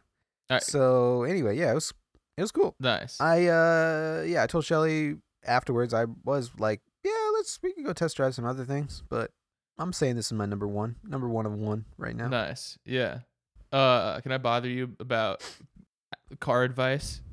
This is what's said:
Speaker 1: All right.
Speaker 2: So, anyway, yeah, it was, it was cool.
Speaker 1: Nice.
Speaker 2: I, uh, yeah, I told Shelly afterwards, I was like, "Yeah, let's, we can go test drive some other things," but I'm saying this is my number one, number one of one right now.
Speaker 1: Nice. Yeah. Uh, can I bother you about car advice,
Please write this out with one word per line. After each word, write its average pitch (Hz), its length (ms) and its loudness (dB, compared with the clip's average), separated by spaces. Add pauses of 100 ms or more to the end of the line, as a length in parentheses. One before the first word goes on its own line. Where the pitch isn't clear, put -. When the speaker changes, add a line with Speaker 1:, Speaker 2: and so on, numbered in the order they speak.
(480)
Speaker 1:
All 131 60 2
right. - 80 2
Speaker 2:
So, 123 600 4
anyway, 135 340 2
yeah, 160 140 2
it - 20 4
was, - 180 -2 (440)
it 151 40 -6
was 202 120 -2
cool. - 260 0
Speaker 1:
Nice. 127 420 -2
Speaker 2:
I, 165 280 4
uh, 160 800 2
yeah, 165 180 2
I - 20 2
told 160 180 0
Shelly 156 520 2 (280)
afterwards, 120 480 2
I 117 140 2 (180)
was 127 340 -2
like, 107 220 0 (240)
"Yeah, 392 60 0 (240)
let's, - 280 -4
we 370 100 -2
can 349 100 -10
go - 100 -4
test 160 240 -2
drive 131 180 0
some 120 100 -6
other 127 200 -4
things," 139 440 -6
but 113 240 -4 (460)
I'm 175 140 -6
saying 127 240 0
this 110 100 -4
is - 60 -4
my 104 140 -2
number 101 220 -4
one, 107 360 -4
number 135 240 -6
one 113 180 -2
of 104 60 -2
one 107 320 -2 (140)
right 117 160 -6
now. 117 140 -4
Speaker 1:
Nice. 117 560 -4
Yeah. 120 360 -2 (520)
Uh, 123 480 4
can 135 120 -8
I 131 60 -2
bother 123 300 0
you 127 320 -4
about 113 420 0 (1000)
car 123 220 2
advice, 127 580 -2 (120)